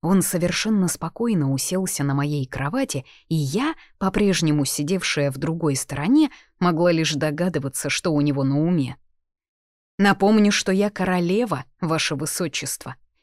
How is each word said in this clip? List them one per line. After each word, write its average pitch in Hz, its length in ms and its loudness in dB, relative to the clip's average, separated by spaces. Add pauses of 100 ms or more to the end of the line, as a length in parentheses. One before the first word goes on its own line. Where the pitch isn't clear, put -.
Он 180 200 4
совершенно 185 640 0
спокойно 165 640 -2
уселся 180 540 -2
на 139 80 0
моей 143 320 -2
кровати, 143 600 -4 (220)
и 160 80 -2
я, 180 400 -2 (220)
по-прежнему 185 680 2
сидевшая 147 680 -2
в 135 80 -8
другой 156 380 -2
стороне, 226 540 2 (300)
могла 175 320 4
лишь 160 240 0
догадываться, 156 760 -2
что 165 240 -2
у 147 80 2
него 143 240 0
на 139 160 2
уме. 156 360 0 (1000)
"Напомню, 202 540 4
что - 180 0
я 202 180 2
королева, 185 760 -2 (160)
ваше 160 340 -2
высочество. - 800 -6 (280)